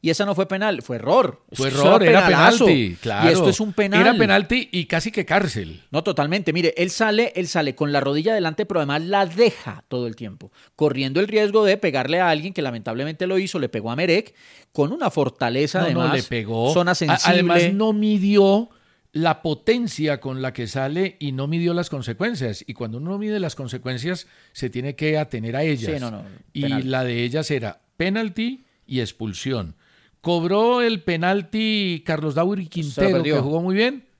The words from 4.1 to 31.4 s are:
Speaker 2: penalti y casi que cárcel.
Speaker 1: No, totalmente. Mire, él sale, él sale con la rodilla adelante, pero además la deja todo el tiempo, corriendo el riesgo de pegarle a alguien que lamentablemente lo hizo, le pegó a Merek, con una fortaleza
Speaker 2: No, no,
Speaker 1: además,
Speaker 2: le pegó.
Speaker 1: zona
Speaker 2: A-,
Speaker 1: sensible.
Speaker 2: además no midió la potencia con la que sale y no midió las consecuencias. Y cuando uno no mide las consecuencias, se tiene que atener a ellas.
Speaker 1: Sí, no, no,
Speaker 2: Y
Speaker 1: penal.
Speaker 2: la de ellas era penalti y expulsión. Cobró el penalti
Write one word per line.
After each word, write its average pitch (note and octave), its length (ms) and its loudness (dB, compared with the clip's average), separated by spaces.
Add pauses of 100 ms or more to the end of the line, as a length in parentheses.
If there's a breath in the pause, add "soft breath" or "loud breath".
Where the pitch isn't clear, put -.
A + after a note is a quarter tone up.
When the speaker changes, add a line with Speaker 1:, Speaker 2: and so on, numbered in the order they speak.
Speaker 2:
penalti G#3 560 2
y F3+ 140 -2
casi E3+ 260 -2
que G3 140 -2
cárcel. A#2 640 -2
Speaker 1:
No, D#3 120 -2
totalmente. E3 520 -2
Mire, E3 240 2
él F3 100 0
sale, A3 480 0
él F3+ 120 -2
sale D3 260 -2
con D3 180 -2
la C#3+ 80 2
rodilla D3 320 0
adelante, F#3 320 -2
pero F3 160 -2
además D3 240 -2
la G3 220 0
deja F3 640 0
todo B2 180 -4
el A2 100 -8
tiempo, G#2 360 -14 (220 soft breath)
corriendo C3+ 460 0
el G3+ 80 0
riesgo G#3+ 380 2
de G3 100 4
pegarle D3+ 420 -2
a F3+ 120 2
alguien D#3+ 240 -2
que F3 80 -4
lamentablemente C3 640 -6
lo F#3 120 0
hizo, F#3 200 -4
le C3 100 -4
pegó A2+ 220 -6
a A#2+ 60 -4
Merek, F3 380 0 (380 loud breath)
con D3 180 0
una C4+ 200 -2
fortaleza C#3 720 -2
Speaker 2:
No, E3+ 100 0
no, E3+ 100 0
Speaker 1:
además, C3+ 160 2
Speaker 2:
le B2+ 60 -2
pegó. A2+ 500 -2
Speaker 1:
zona F3 200 2
Speaker 2:
A-, - 20 2
Speaker 1:
sensible. E3+ 400 2
Speaker 2:
además F3 400 4
no A3 180 0
midió G#3 760 4 (420 soft breath)
la D#3 300 0
potencia D#3 760 0
con C3 220 -8
la C3 140 -4
que B2 120 -6
sale D3+ 520 -4
y C#3+ 140 -6
no C3+ 140 -4
midió E3+ 280 0
las F3 160 -4
consecuencias. C3 760 -6
Y - 60 -12
cuando A2+ 240 -8
uno D3+ 140 -8
no G3 80 -6
mide G#3+ 200 -4
las F3+ 160 -4
consecuencias, B2+ 760 -8 (240 soft breath)
se - 180 -8
tiene C3 260 -8
que D#3 220 -2
atener A#2+ 380 -6
a C#3+ 60 -2
ellas. D3+ 300 -2
Speaker 1:
Sí, C#3+ 80 -6
no, A#2+ 100 -6
no, G#2 120 -14 (320)
Speaker 2:
Y C#3+ 80 -6
Speaker 1:
penal. C3+ 280 -2
Speaker 2:
la C3 140 0
de A#2+ 180 -2
ellas C3 280 -4
era A2+ 320 -6 (160)
penalti A3 680 -4 (220)
y B2+ 140 -4
expulsión. G#2+ 720 -6 (480 soft breath)
Cobró G3 600 0
el A3+ 200 0
penalti F#3+ 1000 -2